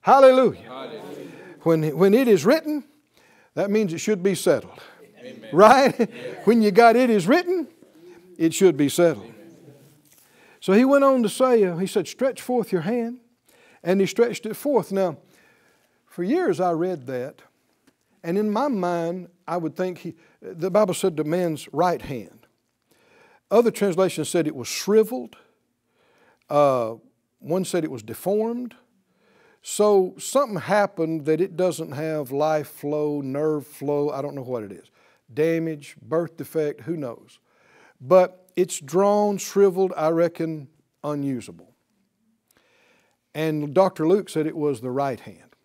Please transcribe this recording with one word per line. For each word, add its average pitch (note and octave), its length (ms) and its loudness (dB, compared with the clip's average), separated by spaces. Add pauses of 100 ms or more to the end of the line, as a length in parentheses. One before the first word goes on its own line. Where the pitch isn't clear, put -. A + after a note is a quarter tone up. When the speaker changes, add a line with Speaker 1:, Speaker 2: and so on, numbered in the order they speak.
Speaker 1:
Hallelujah. C4 600 6
Speaker 2:
Hallelujah. C4 400 -16 (600)
Speaker 1:
When, D#3 360 0
when G3 160 6
it B3+ 140 4
is E3+ 180 4
written, D4+ 380 2 (720)
that G3 160 -2
means G#3 220 0
it E3+ 60 -8
should G#3+ 220 -2
be F#3+ 140 -4
settled. - 440 -2 (400)
Speaker 2:
Amen. - 340 -20
Speaker 1:
Right? A#3+ 440 6
Speaker 2:
Yes. - 480 -6
Speaker 1:
When A3+ 160 4
you G#3 100 4
got A3+ 240 8
"it B3+ 140 4
is F#3+ 180 2
written," F4 400 2 (720)
it E3 160 0
should F3+ 220 4
be C#3+ 140 0
settled. B2+ 440 0 (1300)
So F#3 140 0
he A#3+ 120 6
went C#4 180 4
on C4+ 200 4
to G#3 60 0
say, B3 340 2
uh, F3 140 -2
he F#3 100 -4
said, F#3 200 -4
"Stretch - 340 -6
forth B3 300 -4
your F3 100 -2
hand." A#3 380 -6 (640)
And F#3+ 160 0
he G3 80 2
stretched A#3 380 -2
it G#3+ 100 -8
forth. C4+ 380 -2
Now, F#3 240 -2 (880)
for - 180 -12
years A#3 380 -2
I F3+ 100 0
read E3 360 -4
that, C3 340 -10 (840)
and E3+ 140 -2
in G#3+ 120 -2
my B3 200 -2
mind, F3 580 -4 (180)
I E3 120 -6
would D#3 180 -6
think F#3 240 -6
he, - 160 -14 (260)
the F#3 300 -8
Bible G3+ 220 2
said F3+ 240 -2
the D3+ 80 -2
man's E3 480 -4
right E3 280 0
hand. A#2 460 -14 (1040)
Other A3+ 200 4
translations F#3 580 -2
said E3 180 0
it - 80 -8
was A#2 140 -12
shriveled. A3 680 -2 (1160)
Uh, B2+ 440 2 (420)
one F3 260 -4
said E3+ 180 -2
it D#3 60 -6
was A#2+ 140 -12
deformed. A3 720 -6 (880)
So G3+ 560 2
something A#3+ 400 -4
happened D#3+ 680 -2
that D#3 160 0
it F#3 160 -4
doesn't D#3+ 360 -4
have D3+ 380 -6
life D3+ 360 -2
flow, D3 540 -6
nerve C#3+ 440 -4
flow, D3 460 -4
I C3+ 100 -8
don't C#3+ 140 -10
know C3+ 80 -12
what A#2+ 180 -8
it G2+ 100 -12
is. F2 140 -18 (480)
Damage, D#3+ 640 -4
birth D#3 380 -6
defect, D3 440 -6
who E3 140 -8
knows? - 440 -12 (600)
But F3+ 560 2
it's F3+ 240 -2
drawn, G3+ 600 2
shriveled, F#3+ 580 2
I D#3 120 0
reckon, E3 580 -2 (360)
unusable. C3+ 720 -8 (1600)
And D3+ 400 -4
Doctor F3+ 340 2
Luke F#3+ 220 0
said D#3 160 -2
it D#3 100 -6
was D3 240 -4
the B2 120 -10
right C3+ 300 -4
hand. - 420 -20